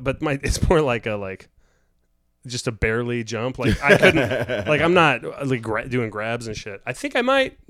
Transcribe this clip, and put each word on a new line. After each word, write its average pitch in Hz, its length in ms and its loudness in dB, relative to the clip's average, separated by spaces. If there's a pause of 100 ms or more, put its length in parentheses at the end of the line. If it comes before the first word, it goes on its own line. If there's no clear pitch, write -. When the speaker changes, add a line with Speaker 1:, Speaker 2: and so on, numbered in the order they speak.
Speaker 1:
but 131 200 -4
my, 156 120 -2
<laughs> 139 100 -4
it's - 240 0
more 156 140 6
like 120 240 0
a, 110 100 -2
like, 95 320 -10 (1000)
just 123 220 -6
a 123 60 -2
barely 120 500 -2
jump. 113 360 -6
Like, 117 220 0
I 143 160 8
couldn't, 160 220 6
Speaker 2:
<laughs> 120 480 -2
Speaker 1:
like, 147 140 2
I'm 170 120 4
not, 151 300 4
uh, 78 220 -8
like, 127 160 -2
gra-, 110 260 -6
doing 123 220 -2
grabs 113 380 -6
and 107 100 -8
shit. 101 280 -12
I 120 60 -8
think 277 240 -8
I 254 60 2
might 262 360 0 (120)